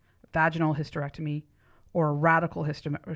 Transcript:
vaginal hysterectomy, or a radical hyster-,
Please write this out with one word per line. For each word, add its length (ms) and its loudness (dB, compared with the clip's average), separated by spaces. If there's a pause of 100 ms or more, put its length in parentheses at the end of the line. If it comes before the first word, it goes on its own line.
(320)
vaginal 420 2
hysterectomy, 680 -6 (500)
or 160 2
a 20 0
radical 500 2
hyster-, 380 -4 (160)